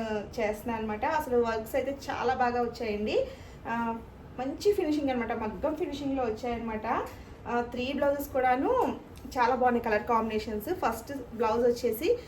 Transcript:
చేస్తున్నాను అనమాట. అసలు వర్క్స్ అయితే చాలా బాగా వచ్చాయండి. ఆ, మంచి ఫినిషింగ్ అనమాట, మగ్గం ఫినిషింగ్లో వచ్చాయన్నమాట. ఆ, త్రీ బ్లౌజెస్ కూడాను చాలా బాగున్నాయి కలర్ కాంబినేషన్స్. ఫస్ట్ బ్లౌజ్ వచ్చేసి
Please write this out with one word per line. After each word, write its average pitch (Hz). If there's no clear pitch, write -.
చేస్తున్నాను 220
అనమాట. 214
అసలు 302
వర్క్స్ 220
అయితే 277
చాలా 247
బాగా 247
వచ్చాయండి. 233
ఆ, 233
మంచి 311
ఫినిషింగ్ 302
అనమాట, 240
మగ్గం 220
ఫినిషింగ్లో 277
వచ్చాయన్నమాట. 226
ఆ, 240
త్రీ 247
బ్లౌజెస్ 285
కూడాను 269
చాలా 247
బాగున్నాయి 240
కలర్ 214
కాంబినేషన్స్. 220
ఫస్ట్ 262
బ్లౌజ్ 226
వచ్చేసి 247